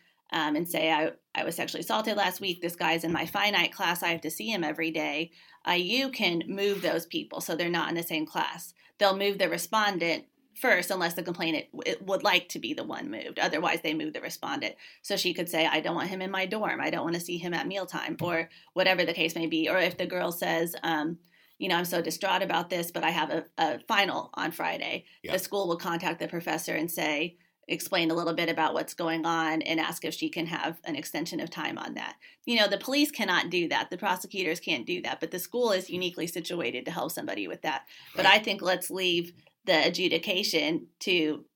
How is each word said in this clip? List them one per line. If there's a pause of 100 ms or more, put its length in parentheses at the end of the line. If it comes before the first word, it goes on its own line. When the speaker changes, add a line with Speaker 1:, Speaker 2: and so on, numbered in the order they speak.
(320)
Speaker 1:
um,
and
say,
"I, (220)
I
was
sexually
assaulted
last
week.
This
guy's
in
my
finite
class.
I
have
to
see
him
every
day." (380)
Uh,
you
can
move
those
people
so
they're
not
in
the
same
class. (240)
They'll
move
the
respondent (300)
first,
unless
the
complainant
w-, (100)
it
would
like
to
be
the
one
moved.
Otherwise,
they
move
the
respondent. (280)
So
she
could
say,
"I
don't
want
him
in
my
dorm.
I
don't
wanna
see
him
at
mealtime,"
or (240)
whatever
the
case
may
be.
Or
if
the
girl
says,
um, (400)
you
know,
"I'm
so
distraught
about
this,
but
I
have
a, (140)
a
final
on
Friday." (180)
Speaker 2:
Yeah.
Speaker 1:
The
school
will
contact
the
professor
and
say, (320)
explain
a
little
bit
about
what's
going
on
and
ask
if
she
can
have
an
extension
of
time
on
that. (280)
You
know,
the
police
cannot
do
that.
The
prosecutors
can't
do
that,
but
the
school
is
uniquely
situated
to
help
somebody
with
that. (300)
But
Speaker 2:
Right.
Speaker 1:
I
think
let's
leave (320)
the
adjudication (120)
to (120)